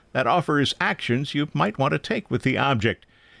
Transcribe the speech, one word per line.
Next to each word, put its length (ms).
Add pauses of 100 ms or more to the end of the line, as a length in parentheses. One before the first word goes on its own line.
(140)
that 120
offers 540
actions 560
you 180
might 240
want 140
to 80
take 320
with 120
the 140
object. 480 (360)